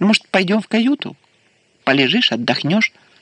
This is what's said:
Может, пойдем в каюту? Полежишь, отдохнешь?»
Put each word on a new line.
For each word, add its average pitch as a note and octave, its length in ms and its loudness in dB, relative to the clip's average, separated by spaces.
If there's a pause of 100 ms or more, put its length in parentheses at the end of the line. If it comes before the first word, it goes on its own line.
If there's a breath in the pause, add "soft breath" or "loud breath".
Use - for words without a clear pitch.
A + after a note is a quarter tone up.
Может, G3+ 260 2
пойдем F#3+ 340 0
в F#3 60 -14
каюту? A#3 500 -2 (680)
Полежишь, C3+ 480 0
отдохнешь?» D3 600 -2 (300 soft breath)